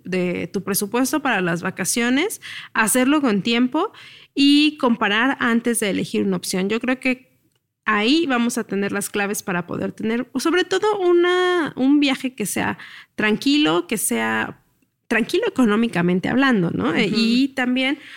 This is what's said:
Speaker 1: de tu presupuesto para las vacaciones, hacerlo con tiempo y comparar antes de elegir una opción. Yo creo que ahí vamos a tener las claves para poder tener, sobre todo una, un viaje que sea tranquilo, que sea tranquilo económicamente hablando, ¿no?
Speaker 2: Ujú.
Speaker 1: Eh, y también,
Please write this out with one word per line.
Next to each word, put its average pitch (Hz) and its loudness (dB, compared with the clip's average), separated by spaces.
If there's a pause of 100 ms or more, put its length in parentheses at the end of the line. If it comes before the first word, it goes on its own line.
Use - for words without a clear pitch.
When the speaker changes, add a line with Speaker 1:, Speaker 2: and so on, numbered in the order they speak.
Speaker 1:
de 180 -4
tu 190 -4
presupuesto 233 -2
para 247 0
las 175 -2
vacaciones, 240 -2 (320)
hacerlo 254 2
con 208 2
tiempo 254 0 (420)
y 294 4
comparar 233 0
antes 233 0
de 208 -2
elegir 196 -2
una 196 0
opción. 185 -2
Yo 226 -2
creo 247 -2
que - -6 (460)
ahí 233 2
vamos 240 0
a 220 -4
tener 202 -4
las 202 -4
claves 202 -4
para 175 -4
poder 190 -6
tener, 233 -4
sobre 339 0
todo 403 0
una, 359 2
un 285 4
viaje 262 -2
que 208 -6
sea 202 -4 (360)
tranquilo, 294 2
que 220 -4
sea 226 -4 (460)
tranquilo 247 0
económicamente 208 2
hablando, 240 2
¿no? - -2
Speaker 2:
Ujú. 330 -2
Speaker 1:
Eh, 226 0
y 233 2
también, 262 -2 (180)